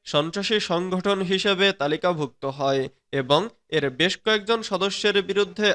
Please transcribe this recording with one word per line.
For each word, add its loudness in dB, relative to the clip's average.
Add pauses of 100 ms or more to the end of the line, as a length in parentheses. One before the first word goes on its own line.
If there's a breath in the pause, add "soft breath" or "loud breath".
সন্ত্রাসী 0
সংগঠন -2
হিসেবে 2
তালিকাভুক্ত -2
হয় 0 (240)
এবং 2 (200)
এর 0
বেশ 0
কয়েকজন 0
সদস্যের 0
বিরুদ্ধে 0